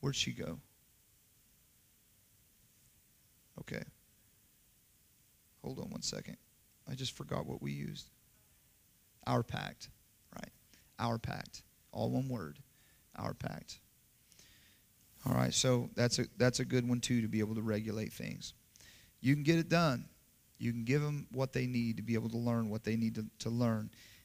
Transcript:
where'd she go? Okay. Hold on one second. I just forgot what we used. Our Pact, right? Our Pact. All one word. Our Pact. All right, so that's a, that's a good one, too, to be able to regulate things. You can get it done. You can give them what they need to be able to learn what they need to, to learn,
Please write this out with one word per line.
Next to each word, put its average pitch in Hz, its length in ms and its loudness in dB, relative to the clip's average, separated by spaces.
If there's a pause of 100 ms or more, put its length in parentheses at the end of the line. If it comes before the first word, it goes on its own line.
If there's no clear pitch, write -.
where'd 139 140 0
she - 160 0
go? 95 280 -6 (3000)
Okay. - 240 -8 (1800)
Hold 135 160 -8
on - 100 -8
one - 120 -10
second. - 360 -8 (520)
I 131 60 -6
just 131 200 -6
forgot - 300 -4
what - 160 -8
we 143 100 -4
used. - 380 -8 (1160)
Our 123 160 4
Pact, - 460 -8 (440)
right? - 180 -12 (460)
Our 117 220 0
Pact. - 420 -6 (300)
All 113 180 0
one 127 180 2
word. 92 300 -6 (580)
Our - 200 -4
Pact. - 440 -10 (1500)
All - 80 2
right, 123 200 4
so 123 420 4
that's 120 220 4
a, 123 80 2 (120)
that's 123 240 4
a 127 40 0
good 123 220 2
one, 120 140 2
too, 120 200 4
to 110 60 0
be 110 140 2
able 107 140 0
to 113 60 0
regulate 110 520 -2
things. - 400 -8 (680)
You 131 140 6
can 147 100 2
get 165 160 8
it 165 80 2
done. 160 400 4 (500)
You 117 140 0
can 117 140 -2
give 139 160 4
them 147 300 -2
what 131 200 -2
they 127 160 0
need 117 300 0
to 110 60 -6
be 113 100 0
able 113 160 0
to 113 80 -2
learn 117 320 2
what 107 160 -4
they 110 100 2
need 113 200 2
to, 110 100 -4 (140)
to 117 100 -4
learn, 113 400 2 (360)